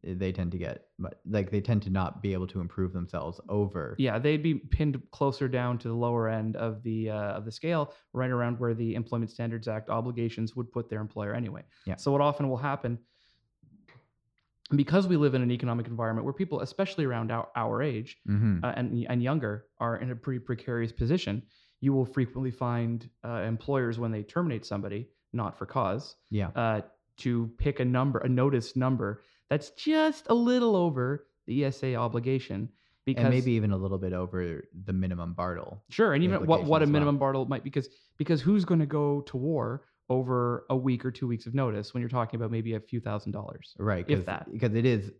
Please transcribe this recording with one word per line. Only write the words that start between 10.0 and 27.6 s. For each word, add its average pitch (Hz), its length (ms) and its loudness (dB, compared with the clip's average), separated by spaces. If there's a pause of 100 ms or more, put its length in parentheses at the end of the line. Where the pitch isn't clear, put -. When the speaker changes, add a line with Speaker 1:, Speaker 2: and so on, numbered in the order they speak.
Speaker 2:
would 123 160 -6
put 117 180 -6
their 110 100 -4
employer 104 340 -6
anyway. 117 280 -6 (240)
Speaker 1:
Yeah. 95 100 -4
Speaker 2:
So - 140 -2
what 143 100 4
often 143 280 2
will 131 80 0
happen, 127 420 -4 (1800)
because 147 320 4
we 180 100 2
live 143 180 4
in 127 80 2
an 123 100 2
economic 117 340 -2
environment 113 380 -2
where 135 100 -4
people, 170 280 -4
especially 180 420 -4
around 117 260 -2
our, 113 240 -4
our 113 260 -2
age, 127 380 -4 (100)
Speaker 1:
Mm-hmm. 104 360 4
Speaker 2:
uh, 123 120 0
and, 120 320 -2
and 123 140 2
younger, 123 440 -2 (120)
are 117 200 -2
in 127 120 -4
a 123 60 -6
pretty 123 240 -4
precarious 117 520 -4
position, 117 500 0 (380)
you 135 120 2
will 131 140 4
frequently 131 440 -2
find, 117 580 -2 (160)
uh, 117 220 -4
employers, 117 540 0
when 117 100 -2
they 107 140 -4
terminate 156 420 -2
somebody, 101 420 -6 (240)
not 113 260 -4
for - 80 -6
cause, 101 500 -2 (140)
Speaker 1:
Yeah. 104 240 0
Speaker 2:
uh, 113 260 2 (380)
to 117 400 0
pick 143 220 0